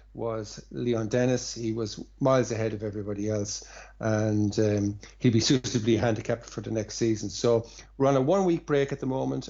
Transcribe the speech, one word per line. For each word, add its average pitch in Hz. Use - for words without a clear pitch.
was 110
Leon 117
Dennis. 123
He 113
was 110
miles 131
ahead 113
of 117
everybody 104
else, 104
and, 107
um, 104
he'll 123
be 113
suitably 120
handicapped 113
for -
the 104
next 110
season. 107
So 117
we're 135
on 139
a 131
one-week 175
break 143
at 139
the -
moment, 131